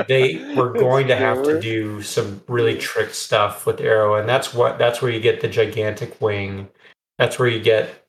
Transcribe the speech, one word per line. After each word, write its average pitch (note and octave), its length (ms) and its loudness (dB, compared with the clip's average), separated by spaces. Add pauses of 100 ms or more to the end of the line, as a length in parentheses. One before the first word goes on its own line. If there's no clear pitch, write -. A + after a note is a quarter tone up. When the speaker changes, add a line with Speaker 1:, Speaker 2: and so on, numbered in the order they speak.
Speaker 1:
they C3 300 2 (180)
were B2 200 2
Speaker 2:
It's A#2+ 80 2
Speaker 1:
going C3 260 2
to B2 80 4
have C3 280 0
to D3 80 2
Speaker 2:
true. D#3 80 0
Speaker 1:
do G#2+ 420 -4
some G2+ 440 -4
really A#2+ 280 2
Speaker 2:
Yeah. - 60 -6
Speaker 1:
trick - 340 -4
stuff - 520 0
with A2+ 140 -2
aero, G#2+ 360 2
and G#2+ 120 -2
that's C3 240 -2
what, A#2+ 260 0
that's A#2+ 220 2
where B2 100 0
you A2+ 100 -4
get A2+ 200 0
the G#2+ 80 -2
gigantic G#2+ 720 -2
wing. G2+ 480 -4 (500)
That's A#2+ 200 0
where B2 100 2
you A2+ 120 0
get, G#2+ 480 2